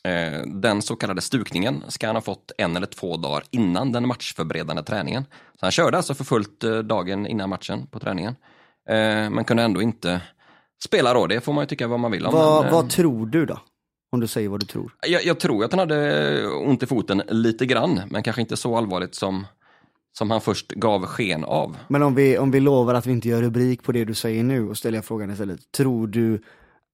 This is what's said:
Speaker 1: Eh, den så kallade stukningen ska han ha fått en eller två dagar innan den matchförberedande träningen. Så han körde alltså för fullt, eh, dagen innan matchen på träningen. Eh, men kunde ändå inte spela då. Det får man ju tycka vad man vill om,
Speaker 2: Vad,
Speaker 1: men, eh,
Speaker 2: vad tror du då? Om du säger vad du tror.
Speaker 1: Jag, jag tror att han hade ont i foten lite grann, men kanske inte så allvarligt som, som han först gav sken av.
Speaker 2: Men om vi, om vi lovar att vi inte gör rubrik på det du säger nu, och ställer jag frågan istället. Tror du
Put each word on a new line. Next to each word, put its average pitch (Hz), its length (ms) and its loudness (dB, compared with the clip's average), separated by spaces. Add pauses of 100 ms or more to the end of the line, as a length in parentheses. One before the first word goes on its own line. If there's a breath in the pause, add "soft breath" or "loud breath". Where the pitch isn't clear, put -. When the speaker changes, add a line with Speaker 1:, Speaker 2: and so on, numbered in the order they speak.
Speaker 1:
Eh, 85 440 -4
den 101 340 0
så 117 140 -6
kallade 95 260 -4
stukningen 113 640 -2
ska - 200 -6
han 113 80 0
ha 113 60 -2
fått - 360 -8
en 90 180 0
eller 95 120 -4
två 85 300 -6
dagar 73 340 -4
innan 113 400 0
den 120 160 -2
matchförberedande 80 760 -6
träningen. 104 400 -4 (360 loud breath)
Så - 60 -4
han 95 60 0
körde 160 260 2
alltså 165 160 -2
för 131 100 -8
fullt, 113 400 -2
eh, 110 140 0
dagen 101 500 -2
innan 98 220 -2
matchen 113 380 -6
på 110 120 -14
träningen. 104 360 -4 (540 soft breath)
Eh, 107 400 2
men 113 160 0
kunde 117 180 4
ändå 98 180 2
inte 90 400 -2 (600 soft breath)
spela 131 300 4
då. 104 140 4
Det 110 140 0
får 147 120 -4
man 147 100 0
ju 139 40 -4
tycka 135 200 -4
vad 120 120 0
man 117 120 0
vill 90 140 -2
om, 110 80 2
Speaker 2:
Vad, 156 300 6
Speaker 1:
men, 131 100 2
eh, - 60 6
Speaker 2:
vad 127 100 0
tror 120 360 2
du 143 200 2
då? - 140 -6 (520)
Om 123 80 0
du 113 80 2
säger 107 220 -2
vad 101 100 -4
du 98 60 -8
tror. - 300 -8 (120)
Speaker 1:
Jag, 170 180 2
jag 165 140 2
tror 113 260 2
att 120 60 -2
han 180 80 2
hade 147 680 2
ont 127 360 0
i - 20 -2
foten 101 440 0
lite 113 360 2
grann, 123 440 2
men 104 140 -4
kanske 117 180 -2
inte 110 160 -4
så 117 200 -2
allvarligt 92 380 -2
som, 98 300 -4 (720 soft breath)
som 107 140 -2
han 110 100 0
först - 300 -2
gav 101 340 0
sken 82 380 -4
av. 156 340 -2 (100)
Speaker 2:
Men 143 160 2
om 139 120 4
vi, 135 220 6
om 131 140 2
vi 135 80 4
lovar 131 340 6
att 120 120 0
vi 127 60 0
inte 117 180 0
gör 117 120 2
rubrik 120 420 0
på - 80 -2
det 117 140 0
du 110 80 -4
säger 113 300 -2
nu, 123 260 0
och 110 80 -8
ställer 110 200 -4
jag 107 80 -8
frågan 104 260 -6
istället. 98 460 -8
Tror 123 300 0
du 110 360 0 (500 soft breath)